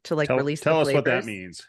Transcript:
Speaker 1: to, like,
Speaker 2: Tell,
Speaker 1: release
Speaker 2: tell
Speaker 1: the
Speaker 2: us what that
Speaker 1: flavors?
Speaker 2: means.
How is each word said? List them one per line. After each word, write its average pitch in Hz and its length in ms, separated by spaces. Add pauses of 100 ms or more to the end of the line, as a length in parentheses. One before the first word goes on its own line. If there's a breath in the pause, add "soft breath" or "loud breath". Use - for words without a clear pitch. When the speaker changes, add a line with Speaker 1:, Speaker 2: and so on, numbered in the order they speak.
Speaker 1:
to, 170 100
like, 147 140
Speaker 2:
Tell, 131 80
Speaker 1:
release 147 240
Speaker 2:
tell 156 140 (100)
Speaker 1:
the 139 60
Speaker 2:
us - 40
what 139 80
that 123 200
Speaker 1:
flavors? - 20
Speaker 2:
means. 92 440